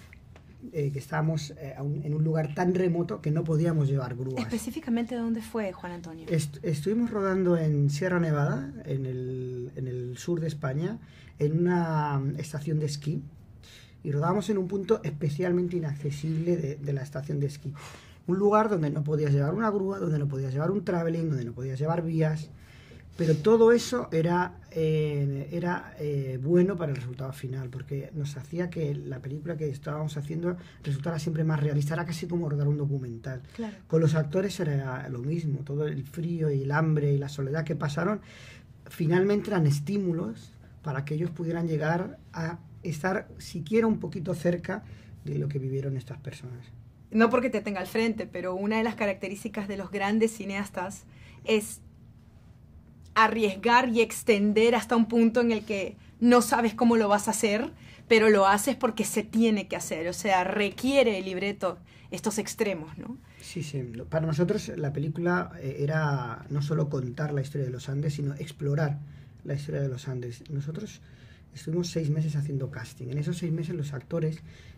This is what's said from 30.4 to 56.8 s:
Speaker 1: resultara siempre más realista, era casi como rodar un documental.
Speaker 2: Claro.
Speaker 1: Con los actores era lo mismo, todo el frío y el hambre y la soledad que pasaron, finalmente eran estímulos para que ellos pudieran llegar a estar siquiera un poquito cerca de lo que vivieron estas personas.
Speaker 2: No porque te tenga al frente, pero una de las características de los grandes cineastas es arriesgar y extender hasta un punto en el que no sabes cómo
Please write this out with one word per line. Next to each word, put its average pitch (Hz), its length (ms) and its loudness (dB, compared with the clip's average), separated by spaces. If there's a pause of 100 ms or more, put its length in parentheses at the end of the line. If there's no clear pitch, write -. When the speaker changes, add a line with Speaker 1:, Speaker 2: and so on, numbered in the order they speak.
Speaker 1:
resultara 156 340 -2
siempre 156 280 0
más 156 160 2
realista, 147 320 0
era 175 120 -2
casi 175 220 -6
como 170 220 -2
rodar 143 180 0
un 147 100 2
documental. 131 640 -4 (140)
Speaker 2:
Claro. 214 180 -6 (140)
Speaker 1:
Con 160 140 4
los 160 140 4
actores 185 440 0
era 135 480 -2
lo 123 120 -6
mismo, 147 400 -2
todo 143 280 -2
el 151 160 -4
frío 160 480 -2
y 139 120 2
el 139 100 -2
hambre 151 400 4
y 143 40 4
la 139 120 -2
soledad 143 340 -2
que 160 120 -2
pasaron, 165 440 0 (680)
finalmente 190 640 2
eran 180 160 4
estímulos 185 840 0 (320)
para 139 220 -4
que 151 100 -6
ellos 170 160 0
pudieran 170 380 -2
llegar 160 500 0 (140)
a 165 260 -6 (240)
estar 185 540 -4
siquiera 220 500 0
un 220 120 2
poquito 180 360 -6
cerca 180 480 -2 (400)
de 147 160 -4
lo 143 80 -2
que 143 100 -4
vivieron 135 380 -4
estas 131 240 -10
personas. 123 460 -14 (460)
Speaker 2:
No 226 180 6
porque 247 200 2
te 208 120 -2
tenga 202 180 -4
al 185 80 -6
frente, 220 400 0
pero 180 280 -4
una 208 220 0
de 220 60 2
las 226 120 -2
características 202 760 -4
de 196 80 -6
los 190 120 -8
grandes 214 440 2
cineastas 196 720 -6 (400)
es 214 340 0 (1400)
arriesgar 220 760 4
y 226 120 4
extender 220 760 4
hasta 226 200 2
un 226 120 6
punto 233 340 4
en 233 100 4
el 208 120 0
que 196 320 -4 (240)
no 240 220 8
sabes 226 320 2
cómo 233 240 6